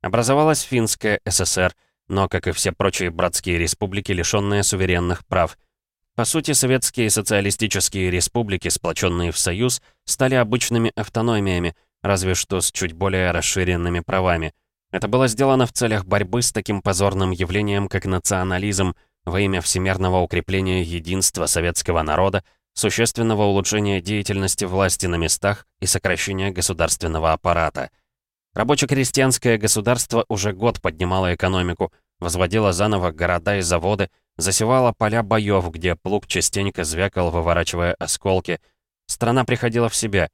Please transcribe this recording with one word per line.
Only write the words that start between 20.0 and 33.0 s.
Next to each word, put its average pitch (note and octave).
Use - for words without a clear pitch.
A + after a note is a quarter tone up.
укрепления F#2
единства E2+
советского E2+
народа, F2+
существенного A2+
улучшения G2+
деятельности G2
власти F#2
на F2
местах E2+
и G2
сокращения F#2+
государственного E2
аппарата. D#2+
Рабоче-крестьянское C3
государство A2
уже G#2
год G#2+
поднимало F2+
экономику, F2+
возводило F2+
заново F#2